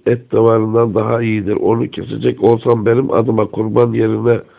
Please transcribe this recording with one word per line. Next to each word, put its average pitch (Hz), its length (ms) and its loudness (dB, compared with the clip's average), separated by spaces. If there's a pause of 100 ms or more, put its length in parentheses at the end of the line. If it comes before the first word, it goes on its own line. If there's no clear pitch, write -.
et 120 260 -2
davarından 113 640 2
daha 113 260 -2
iyidir. 107 340 -2
Onu 117 320 0
kesecek 117 560 -6
olsam 117 420 2
benim 117 260 0
adıma 113 340 0
kurban 110 480 0
yerine 113 460 0 (200)